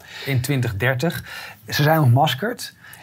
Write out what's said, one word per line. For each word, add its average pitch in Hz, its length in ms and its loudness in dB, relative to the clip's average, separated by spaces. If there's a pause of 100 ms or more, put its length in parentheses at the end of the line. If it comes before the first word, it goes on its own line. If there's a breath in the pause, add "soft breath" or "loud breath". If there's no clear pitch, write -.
(240 loud breath)
in 135 160 -2
twintig 123 360 -2
dertig. 127 480 -2 (440 loud breath)
Ze - 140 -2
zijn 156 180 4
ontmaskerd 156 760 2 (280 loud breath)